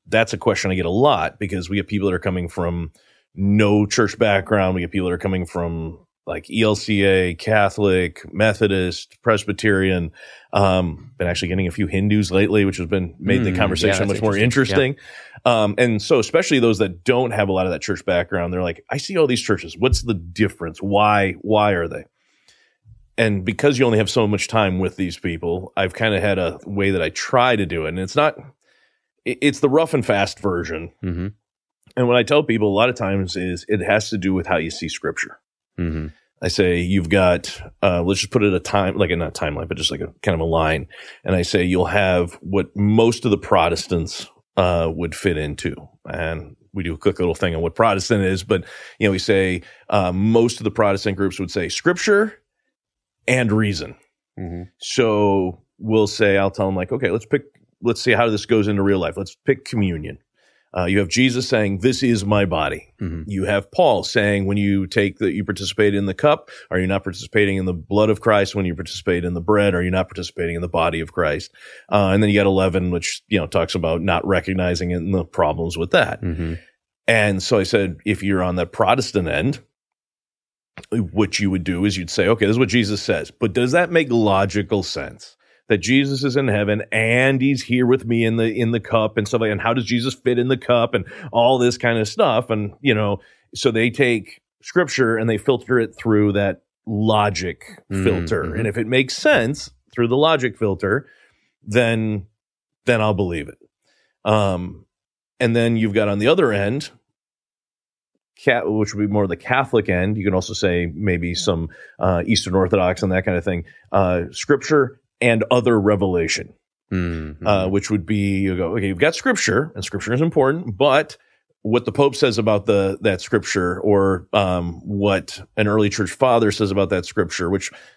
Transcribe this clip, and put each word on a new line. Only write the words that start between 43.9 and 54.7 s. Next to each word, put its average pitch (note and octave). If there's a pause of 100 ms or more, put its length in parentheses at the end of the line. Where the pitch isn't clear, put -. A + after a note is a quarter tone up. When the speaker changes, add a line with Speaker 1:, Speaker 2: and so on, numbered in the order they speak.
Speaker 1:
uh, F2
would D#2+
fit F2+
into. D2 (300)
And D#2+ (180)
we F#2+
do E2+
a D#2
quick -
little E2+
thing F2+
on D#2+
what E2+
Protestant G#2
is, F#2
but, F#2 (360)
you A2
know, G2
we F#2
say, F#2+ (260)
uh, F#2
most A2
of -
the A2
Protestant G2
groups F#2+
would F2+
say F2
Scripture G3+ (880)
and A#2+
reason. G2+ (440)
Speaker 2:
Mm-hmm. F2 (160)